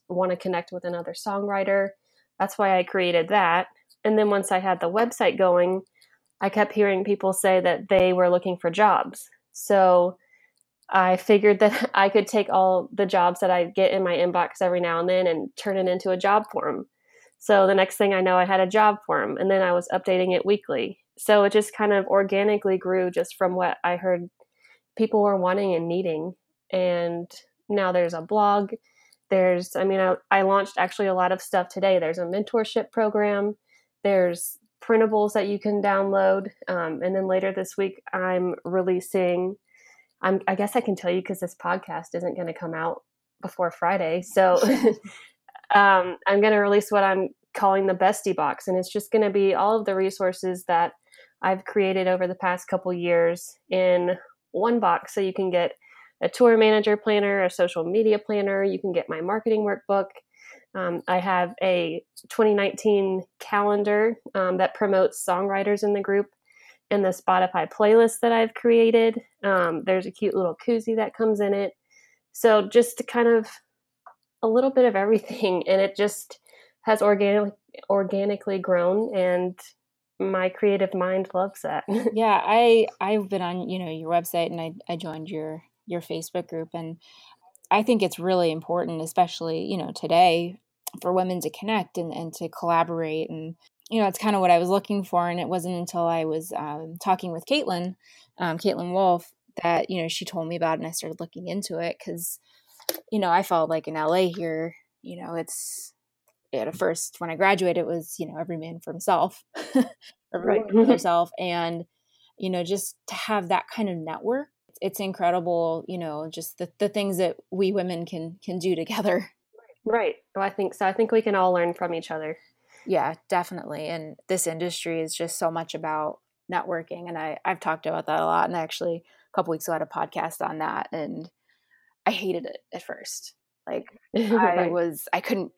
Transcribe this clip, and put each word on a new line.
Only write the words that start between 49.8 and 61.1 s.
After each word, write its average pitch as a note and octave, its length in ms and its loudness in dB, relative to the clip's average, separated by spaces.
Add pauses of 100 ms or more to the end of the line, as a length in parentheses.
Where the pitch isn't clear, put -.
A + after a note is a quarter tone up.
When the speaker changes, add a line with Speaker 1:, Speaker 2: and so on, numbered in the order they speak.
Speaker 1:
the G3 100 0
resources F#3 720 -2
that E3+ 280 0 (480)
I've F#3+ 240 -2
created F#3+ 420 0
over F#3 200 0
the F3+ 80 -6
past F#3 320 -2
couple F#3 260 -2
years F3 640 0 (140)
in F#3 480 2 (340)
one A#3 280 2
box. F3 340 0
So G3+ 80 -2
you F#3+ 120 -2
can F#3+ 180 -2
get F3 220 0 (480)
a E3+ 80 0
tour A#3 280 6
manager G#3+ 400 4
planner, G3+ 460 2
a F3+ 60 2
social F3 360 -2
media G#3+ 340 2
planner. G3 440 -2
You F#3+ 160 -2
can F#3+ 120 -4
get E3+ 180 -2
my D#3+ 120 -6
marketing G#3+ 400 0
workbook. G3 460 0 (680)
Um, F3+ 320 -4
I F3+ 120 0